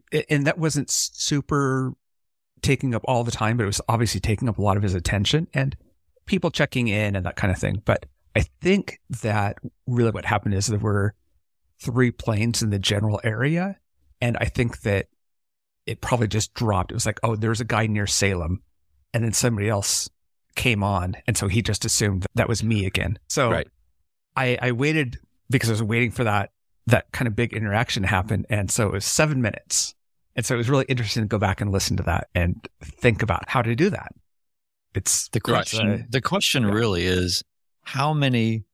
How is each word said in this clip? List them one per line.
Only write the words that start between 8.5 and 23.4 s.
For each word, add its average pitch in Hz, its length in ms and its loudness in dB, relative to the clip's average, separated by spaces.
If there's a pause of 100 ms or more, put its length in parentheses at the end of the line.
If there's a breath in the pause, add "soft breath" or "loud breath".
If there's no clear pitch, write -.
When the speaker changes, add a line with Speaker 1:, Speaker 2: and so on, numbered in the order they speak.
Speaker 1:
think 190 360 2 (220)
that 107 380 -2 (280)
really 120 240 2
what 95 140 -6
happened 104 300 0
is 95 140 0
there 107 100 0
were 104 360 0 (640)
three 123 320 2
planes 113 520 0
in 107 80 0
the 101 80 0
general 104 440 0
area. 151 560 -2 (440)
And 120 180 0
I 107 60 -2
think - 340 -2
that 98 280 0 (760)
it - 160 -6
probably 120 280 0
just - 260 -2
dropped. 101 360 0
It - 40 -8
was 113 100 -2
like, 107 180 -4
"Oh, 113 140 0
there's 113 240 0
a 117 60 -4
guy 110 200 2
near 104 200 0
Salem." 92 560 0 (500)
And 113 100 0
then 113 120 0
somebody 110 340 0
else - 400 -2 (460)
came 104 300 0
on. 92 320 -2 (100)
And 113 100 0
so 101 120 -2
he 101 140 0
just 104 220 -2
assumed 101 380 0
that, - 140 -4
that - 120 2
was 110 140 -2
me 107 240 0
again. 98 400 -2
So 135 240 0